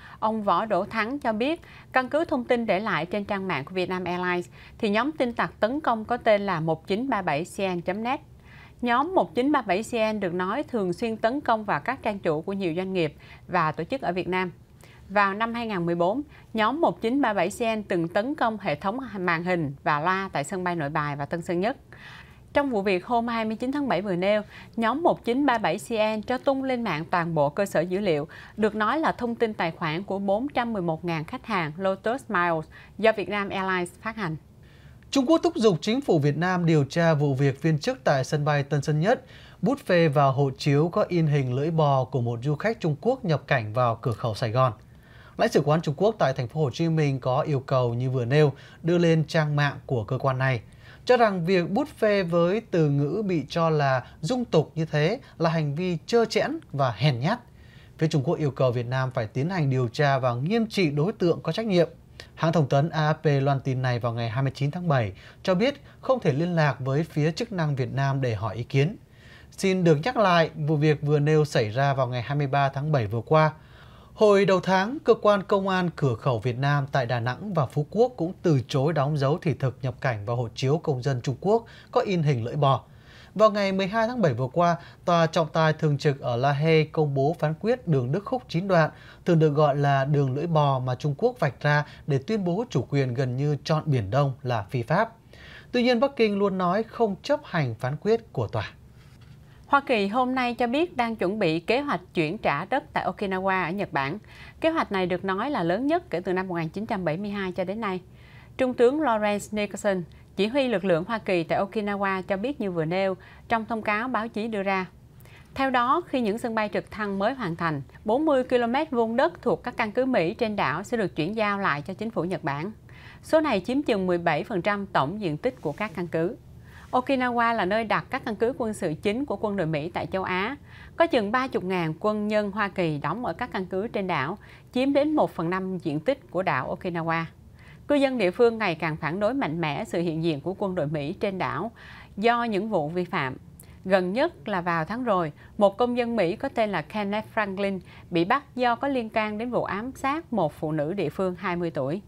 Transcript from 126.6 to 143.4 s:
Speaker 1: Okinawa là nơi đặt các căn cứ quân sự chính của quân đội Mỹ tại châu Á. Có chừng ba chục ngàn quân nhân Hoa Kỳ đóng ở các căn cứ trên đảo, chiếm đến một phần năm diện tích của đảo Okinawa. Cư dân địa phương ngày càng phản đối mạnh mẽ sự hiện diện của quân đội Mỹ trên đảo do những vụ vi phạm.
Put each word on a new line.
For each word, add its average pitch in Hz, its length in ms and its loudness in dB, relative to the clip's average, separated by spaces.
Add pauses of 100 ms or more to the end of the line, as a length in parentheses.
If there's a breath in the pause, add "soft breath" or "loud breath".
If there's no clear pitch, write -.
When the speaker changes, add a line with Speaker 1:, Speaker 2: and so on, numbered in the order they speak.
Speaker 1:
Okinawa 247 640 0
là 214 100 0
nơi 214 200 0
đặt 196 260 0
các 262 140 -4
căn 226 120 -4
cứ 226 220 0
quân 220 160 -4
sự 190 280 -4
chính 226 240 -2
của 202 100 -4
quân 208 200 -2
đội 175 100 0
Mỹ 160 280 -2
tại 160 180 -4
châu 190 100 -2
Á. 190 340 -2 (400 loud breath)
Có 339 100 6
chừng 226 260 0
ba 262 160 0
chục 214 160 -4
ngàn 175 360 -2
quân 214 280 -2
nhân 214 220 0
Hoa 202 180 -2
Kỳ 170 300 -2
đóng 185 260 -4
ở 175 80 -4
các 247 200 -8
căn 196 140 -4
cứ 196 220 -4
trên 202 180 -4
đảo, 165 320 -2 (340 loud breath)
chiếm 269 200 0
đến 302 220 2
một 233 160 2
phần 170 200 -4
năm 185 280 -4
diện 156 220 -2
tích - 300 -4
của 180 120 -2
đảo 156 340 -2
Okinawa. 165 480 -2 (640 loud breath)
Cư 294 60 4
dân 269 240 2
địa 185 120 2
phương 233 280 4
ngày 196 160 0
càng 156 220 -4
phản 165 240 -4
đối 214 140 0
mạnh 170 260 -2
mẽ 156 240 -2
sự 185 160 -2
hiện 160 240 -2
diện 156 160 0
của - 180 -4
quân 190 160 -2
đội 160 120 0
Mỹ 151 340 -4
trên 196 180 -2
đảo 151 320 -4 (460 loud breath)
do 233 280 2
những 214 240 -2
vụ 165 200 0
vi 180 160 -4
phạm. 147 320 -4 (480 loud breath)